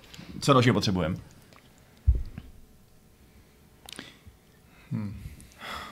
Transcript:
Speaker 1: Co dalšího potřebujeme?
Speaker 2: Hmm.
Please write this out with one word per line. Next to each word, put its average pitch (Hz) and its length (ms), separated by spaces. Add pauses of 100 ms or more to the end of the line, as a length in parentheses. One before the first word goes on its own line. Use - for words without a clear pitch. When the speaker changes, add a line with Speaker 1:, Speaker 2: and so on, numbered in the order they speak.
(400)
Speaker 1:
Co 143 120
dalšího 123 220
potřebujeme? 92 420 (3750)
Speaker 2:
Hmm. 107 220 (760)